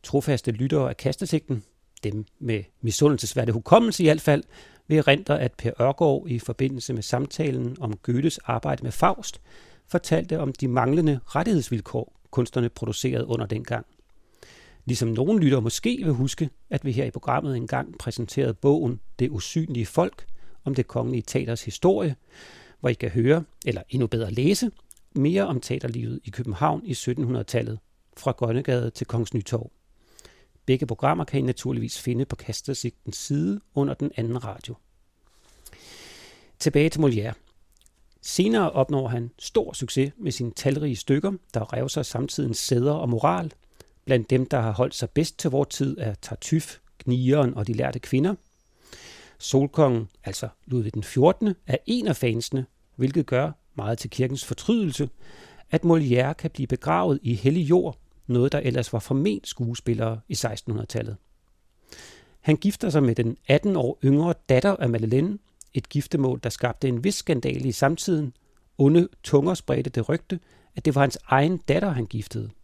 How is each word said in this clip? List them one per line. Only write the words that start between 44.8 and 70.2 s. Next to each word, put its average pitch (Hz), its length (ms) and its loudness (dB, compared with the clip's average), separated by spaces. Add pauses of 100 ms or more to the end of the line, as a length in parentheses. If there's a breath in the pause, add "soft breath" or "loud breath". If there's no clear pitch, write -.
sig - 160 -4
bedst - 280 -2
til 151 120 -2
vor 139 140 2
tid, 135 340 -4
er 107 160 -4
Tartuffe, - 640 -4 (260)
Gnigeren 127 500 4
og 104 120 -2
De 123 60 -2
Lærte 123 260 -2
Kvinder. 151 360 0 (1040 loud breath)
Solkongen, 135 720 2 (160)
altså 101 240 -8 (180)
Ludvig 117 280 -2
den 107 80 -4
fjortende, 185 520 4 (120)
er - 100 0 (100)
en 240 220 0
af 143 80 2
fansene, 123 500 -2 (300)
hvilket 135 300 0
gør, 139 260 0 (220)
meget 110 240 -2
til - 120 -10
kirkens 131 340 -2
fortrydelse, 180 640 -2 (600 loud breath)
at - 140 2
Molière 139 480 4
kan - 180 -6
blive 135 160 -6
begravet 160 560 0
i 117 120 0
hellig 135 280 2
jord, 165 360 2 (280)
noget 123 260 2
der 147 60 0
ellers 127 340 -2
var 117 60 -2
forment 151 500 -2
skuespillere 113 800 -4
i - 60 -6
sekstenhundredetallet. 110 840 -6 (1200 loud breath)
Han 156 160 4
gifter 202 340 0
sig 147 120 4
med 120 120 4
den 117 220 0 (120)
atten 180 280 4
år 131 280 0
yngre 151 300 4 (140)
datter 185 280 4
af 127 120 0
Madeleine, 120 500 2 (360)
et - 140 -4
giftermål, 131 540 0
der 120 80 -2
skabte 123 380 -2
en 120 160 -2
vis 202 100 2
skandale 131 540 -2
i 117 40 -2
samtiden. 151 600 0 (460)
Onde 160 300 6 (140)
tunger 175 320 4
spredte 135 360 -2
det 117 180 -2
rygte, 165 320 -4 (360 soft breath)